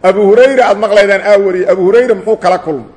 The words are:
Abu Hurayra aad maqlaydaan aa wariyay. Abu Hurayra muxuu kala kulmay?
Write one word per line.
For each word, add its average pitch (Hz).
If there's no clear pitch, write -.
Abu 185
Hurayra 247
aad 202
maqlaydaan 202
aa 202
wariyay. 180
Abu 185
Hurayra 226
muxuu 214
kala 180
kulmay? 143